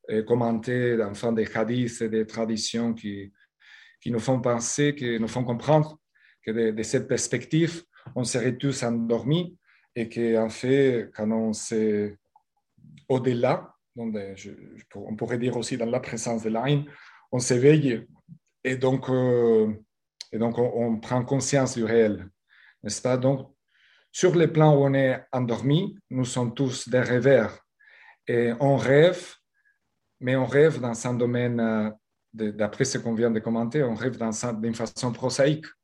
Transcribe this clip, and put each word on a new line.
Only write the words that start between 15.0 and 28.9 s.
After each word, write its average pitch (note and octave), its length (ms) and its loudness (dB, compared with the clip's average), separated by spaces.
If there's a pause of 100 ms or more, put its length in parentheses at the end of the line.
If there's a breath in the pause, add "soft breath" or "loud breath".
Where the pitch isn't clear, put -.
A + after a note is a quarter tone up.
pourrait A#2+ 220 -4
dire A#2+ 180 -2
aussi B2 220 -4
dans A#2 80 -2
la A#2+ 140 -2
présence A#2 440 -6
de A2 60 -2
l'âme, C#3 360 0 (460 loud breath)
on B2+ 60 -2
s'éveille B2+ 680 4 (560)
et C3 120 -2
donc, C3 340 0
euh, A#2+ 640 4 (600)
et A2 80 -6
donc A#2 180 0
on, A#2+ 180 0
on A#2 240 0
prend B2+ 240 -2
conscience C3 520 0
du A#2 80 -2
réel, G#2+ 440 2 (540 soft breath)
n'est-ce - 220 -10
pas ? B2+ 140 2
Donc, C3 360 -2 (580 soft breath)
sur F3 240 2
le E3 160 4
plan D#3 240 8
où C#3 80 4
on C#3 100 2
est C3 380 2
endormi, B2+ 640 0 (140)
nous B2+ 160 -2
sommes A#2+ 280 -4
tous B2 360 -4
des B2+ 100 2
rêveurs B2 600 4 (680 loud breath)
et A#2+ 320 2
on C#3 180 4
rêve, C#3+ 460 4 (960)